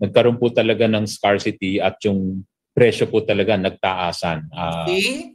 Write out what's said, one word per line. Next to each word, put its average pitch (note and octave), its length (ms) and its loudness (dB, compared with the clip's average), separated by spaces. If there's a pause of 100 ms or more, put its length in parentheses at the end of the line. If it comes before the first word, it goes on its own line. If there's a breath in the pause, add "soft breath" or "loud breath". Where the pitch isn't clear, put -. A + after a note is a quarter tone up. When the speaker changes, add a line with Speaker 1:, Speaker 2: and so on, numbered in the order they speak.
Speaker 1:
nagkaroon A#2 340 4
po A#2+ 140 0
talaga A2+ 320 2
ng G#2+ 240 0
scarcity G2 720 -2
at F#2+ 240 -2
yung F#2+ 400 -2 (320)
presyo A#2 340 4
po G#2+ 140 2
talaga G2 320 2
nagtaasan. F2+ 960 -2
Uh, E2 320 -4
Speaker 2:
See? G#3 500 -4